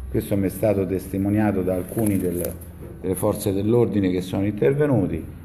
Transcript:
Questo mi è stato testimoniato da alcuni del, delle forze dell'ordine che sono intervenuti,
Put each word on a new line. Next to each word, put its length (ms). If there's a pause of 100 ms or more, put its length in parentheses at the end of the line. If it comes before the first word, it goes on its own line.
Questo 280
mi 100
è 20
stato 380
testimoniato 760
da 120
alcuni 420
del, 240 (600)
delle 160
forze 360
dell'ordine 580
che 120
sono 240
intervenuti, 760 (220)